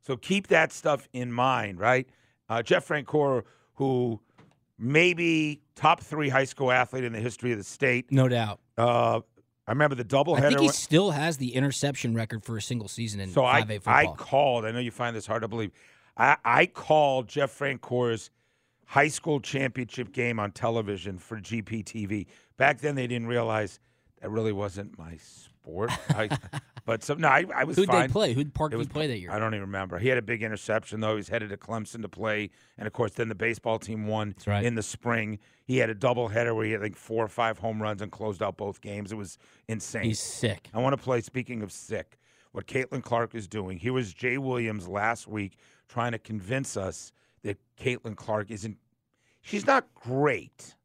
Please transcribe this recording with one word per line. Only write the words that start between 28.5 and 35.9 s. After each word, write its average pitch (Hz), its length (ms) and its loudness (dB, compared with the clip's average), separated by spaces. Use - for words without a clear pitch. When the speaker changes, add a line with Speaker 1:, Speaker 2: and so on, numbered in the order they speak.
Speaker 2:
Parkview 151 200 -2
Speaker 1:
It - 20 0
was, 117 100 -2
Speaker 2:
play 151 220 -2
that 117 100 -4
year? 87 140 -8
Speaker 1:
I 104 80 -2
don't 110 140 0
even 101 80 -6
remember. 95 360 -6
He 107 100 0
had 131 80 4
a 117 60 0
big 107 220 -4
interception, 107 560 -2
though. 107 100 0
He 110 60 0
was 101 120 -6
headed 110 220 -4
to 98 80 -6
Clemson 110 440 -8
to 104 60 -8
play. 104 420 -2
And, 107 80 -8
of 107 80 -6
course, 113 180 0
then 117 160 -2
the 113 60 -4
baseball 113 460 0
team 107 260 -6
won 107 240 0
Speaker 2:
That's - 160 -12
right. 101 180 0
Speaker 1:
in 120 120 0
the 110 80 -2
spring. 110 560 -4
He 127 120 2
had 113 120 4